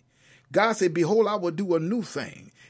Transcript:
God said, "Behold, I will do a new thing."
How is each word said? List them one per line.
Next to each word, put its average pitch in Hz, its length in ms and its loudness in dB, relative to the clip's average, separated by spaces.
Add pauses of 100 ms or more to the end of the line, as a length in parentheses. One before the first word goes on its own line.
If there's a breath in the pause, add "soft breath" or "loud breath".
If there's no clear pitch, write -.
(520 soft breath)
God 220 220 2
said, 185 200 0
"Behold, 180 320 4
I 208 80 0
will 175 160 -2
do 175 240 -2
a 165 60 2
new 196 220 -2
thing." - 500 -12 (180 loud breath)